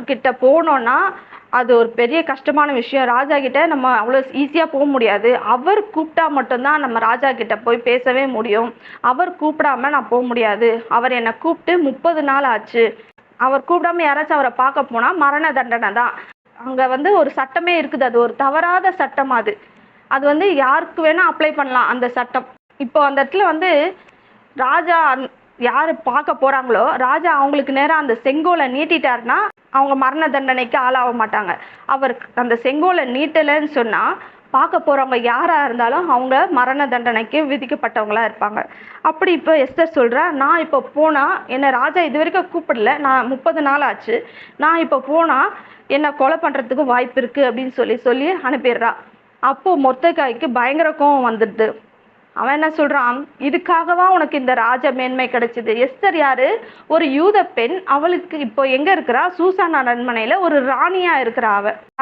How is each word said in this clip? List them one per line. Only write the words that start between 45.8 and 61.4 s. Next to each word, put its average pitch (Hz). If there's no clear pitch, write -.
என்னை 285
கொலை 285
பண்றதுக்கு 269
வாய்ப்பு 247
இருக்கு" 247
அப்படின்னு 262
சொல்லி, 240
சொல்லி 262
அனுப்பிடுறா. 262
அப்போ 339
மொர்தெகாய்க்கு 269
பயங்கர 277
கோவம் 285
வந்துடுது. 214
அவன் 247
என்ன 311
சொல்றான், 277
"இதுக்காகவா 349
உனக்கு 320
இந்த 254
ராஜ 247
மேன்மை 254
கிடைச்சது?" 233
எஸ்தர் 269
யாரு, 294
ஒரு 311
யூத 370
பெண், 330
அவளுக்கு 320
இப்போ 269
எங்க 269
இருக்கிறா, 254
சூசான் 370
அரண்மனையில 240
ஒரு 294
ராணியா 330
இருக்கிறா 226